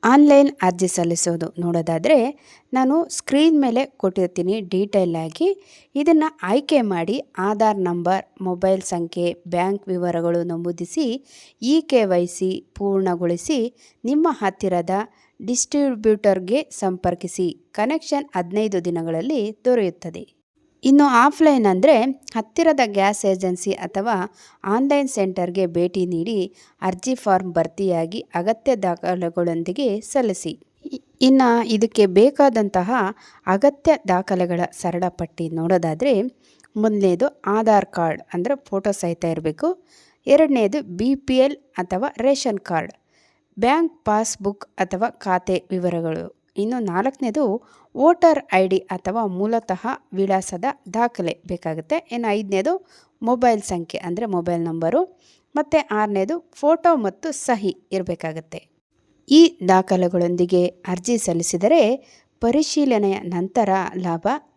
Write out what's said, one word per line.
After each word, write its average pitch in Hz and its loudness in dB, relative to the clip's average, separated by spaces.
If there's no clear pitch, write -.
ಆನ್‌ಲೈನ್ 285 8
ಅರ್ಜಿ 180 0
ಸಲ್ಲಿಸೋದು 170 -2
ನೋಡೋದಾದ್ರೆ, 170 0
ನಾನು 269 0
ಸ್ಕ್ರೀನ್ 302 2
ಮೇಲೆ 254 0
ಕೊಟ್ಟಿರ್ತೀನಿ 185 -2
ಡೀಟೇಲ್ 185 -2
ಆಗಿ. 165 -4
ಇದನ್ನ 302 4
ಆಯ್ಕೆ 262 2
ಮಾಡಿ, 196 -2
ಆಧಾರ್ 208 0
ನಂಬರ್, 175 -2
ಮೊಬೈಲ್ 190 0
ಸಂಖ್ಯೆ, 175 -4
ಬ್ಯಾಂಕ್ 185 -2
ವಿವರಗಳು 170 -2
ನಮೂದಿಸಿ, 175 -6
ಇ 294 2
ಕೆ 262 2
ವೈ 180 2
ಸಿ 185 -6
ಪೂರ್ಣಗೊಳಿಸಿ, 190 -2
ನಿಮ್ಮ 294 2
ಹತ್ತಿರದ 180 -4
ಡಿಸ್ಟ್ರಿಬ್ಯೂಟರ್‌ಗೆ 214 0
ಸಂಪರ್ಕಿಸಿ. 180 -6
ಕನೆಕ್ಷನ್ 285 -4
ಹದಿನೈದು 190 -2
ದಿನಗಳಲ್ಲಿ 180 -4
ದೊರೆಯುತ್ತದೆ. 180 -4
ಇನ್ನು 277 8
ಆಫ್‌ಲೈನ್ 277 4
ಅಂದ್ರೆ, 220 6
ಹತ್ತಿರದ 302 0
ಗ್ಯಾಸ್ 202 0
ಏಜೆನ್ಸಿ 185 -2
ಅಥವಾ 196 -4
ಆನ್‌ಲೈನ್ 269 0
ಸೆಂಟರ್‌ಗೆ 185 -2
ಭೇಟಿ 175 -2
ನೀಡಿ, 180 -4
ಅರ್ಜಿ 190 -4
ಫಾರ್ಮ್ 185 -2
ಭರ್ತಿಯಾಗಿ, 170 -2
ಅಗತ್ಯ 226 -2
ದಾಖಲೆಗಳೊಂದಿಗೆ 180 -4
ಸಲ್ಲಿಸಿ. 202 -4
ಇ-, - -14
ಇನ್ನ 262 6
ಇದಕ್ಕೆ 220 2
ಬೇಕಾದಂತಹ 214 2
ಅಗತ್ಯ 277 2
ದಾಖಲೆಗಳ 180 0
ಸರಳ 175 -4
ಪಟ್ಟಿ 165 -8
ನೋಡೋದಾದ್ರೆ, 170 0
ಮೊದಲನೇದು 208 0
ಆಧಾರ್ 208 2
ಕಾರ್ಡ್, 165 -4
ಅಂದ್ರೆ 247 -4
ಫೋಟೋ 202 -4
ಸಹಿತ 170 -6
ಇರಬೇಕು. 165 -4
ಎರಡನೇದು 277 4
ಬಿ 220 -2
ಪಿ 262 -2
ಎಲ್ 277 2
ಅಥವಾ 185 -4
ರೇಷನ್ 247 0
ಕಾರ್ಡ್, 170 -6
ಬ್ಯಾಂಕ್ 311 0
ಪಾಸ್‌ಬುಕ್ 208 -4
ಅಥವಾ 190 -2
ಖಾತೆ 185 -2
ವಿವರಗಳು. 170 -4
ಇನ್ನು 226 -4
ನಾಲ್ಕನೇದು 226 -2
ವೋಟರ್ 330 4
ಐ 190 4
ಡಿ 185 0
ಅಥವಾ 190 -4
ಮೂಲತಃ 202 -4
ವಿಳಾಸದ 190 -2
ದಾಖಲೆ 226 -4
ಬೇಕಾಗುತ್ತೆ. 170 -6
ಇನ್ನು 240 -6
ಐದನೇದು 208 -2
ಮೊಬೈಲ್ 233 2
ಸಂಖ್ಯೆ, 170 -8
ಅಂದ್ರೆ 185 -6
ಮೊಬೈಲ್ 175 -2
ನಂಬರು. 165 -2
ಮತ್ತೆ 294 0
ಆರನೇದು 214 -2
ಫೋಟೋ 330 2
ಮತ್ತು 247 -6
ಸಹಿ 214 -4
ಇರಬೇಕಾಗತ್ತೆ. 165 -8
ಈ 320 6
ದಾಖಲೆಗಳೊಂದಿಗೆ 180 2
ಅರ್ಜಿ 185 -4
ಸಲ್ಲಿಸಿದರೆ, 202 2
ಪರಿಶೀಲನೆಯ 240 0
ನಂತರ 190 -2
ಲಾಭ 175 -4